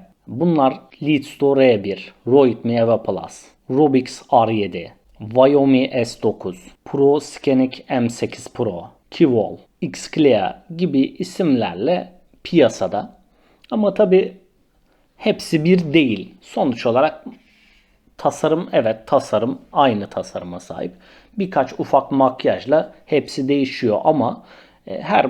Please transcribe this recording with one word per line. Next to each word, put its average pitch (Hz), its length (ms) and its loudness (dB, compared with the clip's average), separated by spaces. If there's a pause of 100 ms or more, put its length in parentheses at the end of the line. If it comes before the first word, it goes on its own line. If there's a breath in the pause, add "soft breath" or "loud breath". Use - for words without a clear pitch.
(280)
Bunlar 139 520 0 (220)
Leadsto 143 560 0
R 120 260 4
bir, 98 300 -10 (140)
Roid 127 360 4
Mi 117 120 -2
Eva 113 280 2
Plus, - 420 -8 (240)
Robix 135 540 2 (100)
R 113 200 4
yedi, 92 400 -6 (280)
Xiaomi 131 840 4
S - 160 -12
dokuz, 95 360 -4 (280)
Pro 139 340 2
Scenic 131 680 -2
M 120 200 -2
sekiz - 440 -8
Pro, 92 340 -6 (240)
Kivol, 120 460 0 (240)
Xclear 131 800 0 (180)
gibi 139 240 0
isimlerle 135 1120 -2 (300)
piyasada. 110 760 0 (540 soft breath)
Ama 220 220 0
tabii 185 440 2 (800)
hepsi - 460 -2
bir 170 300 2
değil. 113 480 0
Sonuç 143 440 -4
olarak 127 400 0 (920 soft breath)
tasarım, 156 540 -2
evet 113 360 -2
tasarım 131 540 -2 (120)
aynı 117 340 2
tasarıma 90 520 -10
sahip. - 320 -10 (460 soft breath)
Birkaç 180 420 -2
ufak - 320 0
makyajla 131 840 0 (120 loud breath)
hepsi 135 420 -4
değişiyor 131 560 0
ama, 147 400 0 (440 loud breath)
e, - 140 -10
her 151 280 2